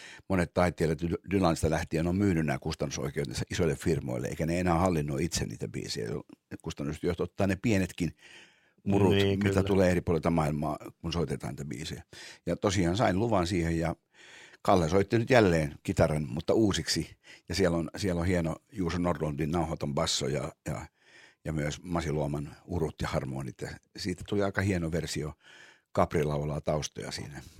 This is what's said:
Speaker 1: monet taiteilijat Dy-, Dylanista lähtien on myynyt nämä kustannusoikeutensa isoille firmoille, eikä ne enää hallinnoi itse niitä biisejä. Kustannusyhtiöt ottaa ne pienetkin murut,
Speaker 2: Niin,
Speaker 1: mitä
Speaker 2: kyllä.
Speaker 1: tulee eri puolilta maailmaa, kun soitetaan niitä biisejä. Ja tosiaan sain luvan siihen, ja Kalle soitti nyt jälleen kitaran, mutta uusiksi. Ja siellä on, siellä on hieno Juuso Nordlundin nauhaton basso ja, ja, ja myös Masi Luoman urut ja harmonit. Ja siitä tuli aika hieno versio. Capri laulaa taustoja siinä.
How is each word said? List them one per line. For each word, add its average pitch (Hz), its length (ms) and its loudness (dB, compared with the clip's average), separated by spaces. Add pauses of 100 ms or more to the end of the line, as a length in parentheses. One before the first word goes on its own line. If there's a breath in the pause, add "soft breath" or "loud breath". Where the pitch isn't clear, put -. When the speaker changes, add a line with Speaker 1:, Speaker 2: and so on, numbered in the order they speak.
(300 loud breath)
Speaker 1:
monet 90 240 2
taiteilijat 82 480 2
Dy-, 85 300 -4
Dylanista 85 380 4
lähtien 78 380 0
on 87 80 0
myynyt 95 300 4
nämä 69 140 0
kustannusoikeutensa 71 920 -4
isoille 78 240 2
firmoille, 67 520 -2
eikä - 180 -4
ne 85 140 0
enää 90 180 2
hallinnoi 78 460 2
itse - 220 -2
niitä 55 220 -8
biisejä. 55 420 -6 (520)
Kustannusyhtiöt 78 600 -4
ottaa 95 260 0
ne 95 140 2
pienetkin 95 540 0 (680 soft breath)
murut, 101 320 6
Speaker 2:
Niin, 98 240 4
Speaker 1:
mitä 101 100 2
Speaker 2:
kyllä. 98 140 4
Speaker 1:
tulee 98 280 6
eri 87 100 4
puolilta 82 280 0
maailmaa, 76 480 0 (240)
kun 82 120 -6
soitetaan 73 380 -4
niitä 71 140 -10
biisejä. 73 380 -10 (420 loud breath)
Ja 85 100 0
tosiaan 92 420 2
sain 95 220 2
luvan 104 280 2
siihen, 82 320 0
ja 80 160 -2 (720 loud breath)
Kalle 90 220 4
soitti 98 300 2
nyt 113 100 -2
jälleen 87 540 6
kitaran, 76 460 2
mutta 69 240 -2
uusiksi. 82 640 0 (320 loud breath)
Ja 85 60 -4
siellä 87 220 2
on, 80 200 -4
siellä 87 220 -2
on 85 80 0
hieno 80 280 0 (160)
Juuso 90 260 -4
Nordlundin 78 540 -2
nauhaton 80 420 -2
basso 78 340 -2
ja, 71 240 -4 (140)
ja, - 200 -6 (600 soft breath)
ja 78 80 -4
myös 73 300 -4
Masi 85 280 -4
Luoman 73 440 -4 (100)
urut 82 360 -4
ja - 60 -2
harmonit. 65 540 -6
Ja - 80 -8 (280)
siitä - 320 -6
tuli 101 140 0
aika 98 180 0
hieno 87 300 0
versio. 76 420 -4 (600 soft breath)
Capri 92 280 2
laulaa 73 380 -2
taustoja - 500 -4
siinä. 69 300 -10 (180)